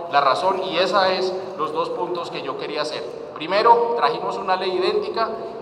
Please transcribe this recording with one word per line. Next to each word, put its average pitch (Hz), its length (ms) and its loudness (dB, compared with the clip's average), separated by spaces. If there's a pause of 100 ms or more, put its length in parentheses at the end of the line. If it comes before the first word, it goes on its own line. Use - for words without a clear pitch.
(100)
la 143 120 4
razón 185 420 2
y 165 140 -4
esa 190 340 4
es 185 220 0 (240)
los 151 160 -2
dos 165 160 -2
puntos 170 420 -4
que 151 100 -6
yo 139 160 -6
quería 147 260 -4
hacer. 117 420 -8 (100)
Primero, 226 640 4
trajimos - 400 0
una - 180 0
ley - 160 0
idéntica 220 560 0 (340)